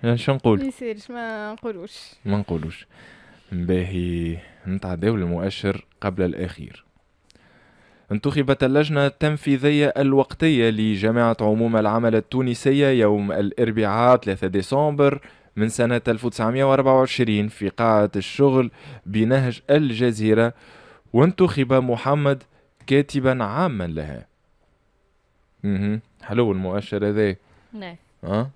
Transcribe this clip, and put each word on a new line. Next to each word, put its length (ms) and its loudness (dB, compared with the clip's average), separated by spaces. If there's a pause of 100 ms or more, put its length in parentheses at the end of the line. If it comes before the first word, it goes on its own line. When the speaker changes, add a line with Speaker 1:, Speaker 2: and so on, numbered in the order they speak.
Speaker 1:
يعني 140 0
شو 160 -2
نقول؟ 260 2
Speaker 2:
ما 60 -4
يصيرش، 460 -10
ما 420 -10
نقولوش. 460 -14 (260)
Speaker 1:
ما 120 -2
نقولوش. 500 -8 (640)
باهي، 840 -4 (300)
نتعداو 480 -4
للمؤشر 720 -4 (160)
قبل 220 -4
الأخير. 640 -8 (1300)
انتخبت 520 0
اللجنة 420 2
التنفيذية 920 0
الوقتية 720 2
لجماعة 720 0
عموم 360 2
العمل 380 2
التونسية 720 0
يوم 440 2
الأربعاء 840 2
ثلاثة 300 -4
ديسمبر 760 0 (340)
من 140 0
سنة 380 0
ألف 180 -2
وتسعمية 380 -2
وأربعة 360 4
وعشرين 480 0
في 220 -6
قاعة 460 2
الشغل 560 0 (340)
بنهج 640 0
الجزيرة، 840 2 (600)
وانتخب 600 2
محمد 720 0 (440)
كاتبا 560 0
عاما 440 -4
لها. 380 -8 (1400)
اها، 340 -2 (240)
حلو 280 0
المؤشر 560 -4
هذا. 280 0 (380)
Speaker 3:
نعم. 220 -14 (280)
Speaker 1:
ها؟ 320 -4